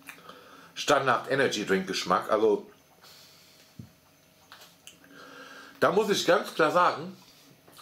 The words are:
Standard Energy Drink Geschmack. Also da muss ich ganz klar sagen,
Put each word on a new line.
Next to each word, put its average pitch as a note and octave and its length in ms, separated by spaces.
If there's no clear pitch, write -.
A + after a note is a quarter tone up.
Standard C3+ 520
Energy B2 380
Drink F#2+ 220
Geschmack. F#2 420
Also G#2 400
da C3+ 100
muss G3+ 200
ich D3+ 140
ganz G3 300
klar D#3 160
sagen, F3 460